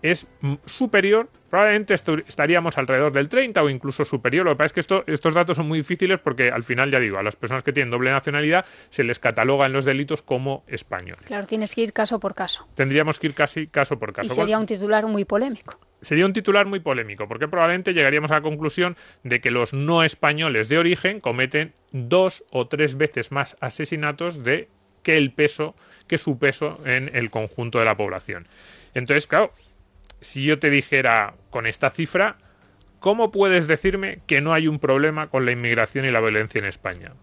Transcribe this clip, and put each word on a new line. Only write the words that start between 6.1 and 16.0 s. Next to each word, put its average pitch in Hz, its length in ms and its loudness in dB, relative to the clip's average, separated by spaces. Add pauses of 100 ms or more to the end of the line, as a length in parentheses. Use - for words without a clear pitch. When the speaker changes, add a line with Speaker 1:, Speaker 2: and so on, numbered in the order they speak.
Speaker 1:
porque 123 320 2
al 120 100 -2
final, 127 300 0
ya 131 80 4
digo, 101 180 -2
a 98 60 -2
las 104 100 -2
personas 123 300 -6
que 143 80 0
tienen 127 180 0
doble 127 220 0
nacionalidad 151 520 0 (260)
se - 120 -2
les 120 160 -2
cataloga 123 480 2
en 131 60 0
los 135 120 -2
delitos 143 380 -2
como 135 460 -4
españoles. 92 580 -12
Speaker 2:
Claro, 202 220 -8
tienes 220 260 -4
que 233 60 -4
ir 226 120 -2
caso 214 280 -2
por 196 160 -6
caso. - 400 -8
Speaker 1:
Tendríamos 147 420 2
que - 80 -6
ir 143 80 -4
casi 156 320 -2
caso 139 320 0
por 107 120 -8
Speaker 2:
Y - 20 -14
Speaker 1:
caso. 196 240 -4
Speaker 2:
sería 214 180 2
Speaker 1:
Con- 220 80 0
Speaker 2:
un 214 60 -4
titular 214 380 0
muy 208 180 -2
polémico. 226 560 -4 (200)